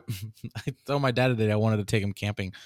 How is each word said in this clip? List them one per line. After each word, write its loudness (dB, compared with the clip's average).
<laughs> -16
I -6
told 0
my 2
dad 4
today 2
I 2
wanted 4
to 0
take 2
him -2
camping, -6